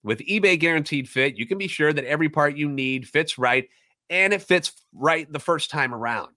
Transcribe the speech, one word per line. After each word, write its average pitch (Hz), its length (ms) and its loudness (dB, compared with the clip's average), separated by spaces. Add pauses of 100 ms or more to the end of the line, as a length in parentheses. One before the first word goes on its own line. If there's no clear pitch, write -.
With 107 180 -2
eBay 190 380 2
Guaranteed 156 500 0
Fit, 131 280 0
you 117 100 -6
can 190 120 -4
be 196 100 -6
sure 151 240 2
that 139 140 -2
every 156 220 0
part 147 280 2
you 147 120 -2
need 131 380 -4
fits 160 320 -2
right, 127 300 2 (420)
and 190 220 4
it 202 100 0
fits 180 300 2 (200)
right 156 400 0
the 147 60 -6
first 156 320 -2
time 135 240 -2
around. 113 420 -4